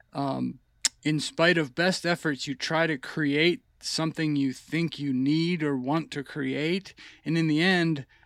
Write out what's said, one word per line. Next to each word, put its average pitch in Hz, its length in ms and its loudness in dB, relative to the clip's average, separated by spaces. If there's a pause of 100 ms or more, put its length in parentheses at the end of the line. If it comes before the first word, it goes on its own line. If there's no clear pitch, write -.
(140)
um, 135 460 -4 (440)
in 151 160 2
spite 170 380 2
of 143 180 -2
best 180 300 0
efforts, 165 420 -2
you 139 80 -4
try 160 320 0
to 156 100 0
create 156 640 0 (200)
something 156 560 -2
you 135 160 0
think 160 440 -4
you 143 160 -4
need 156 480 2
or 143 160 0
want 143 340 -2
to 143 120 -8
create. 147 720 -4 (320)
And 160 120 0
in 165 100 2
the 151 140 4
end, 165 440 2 (200)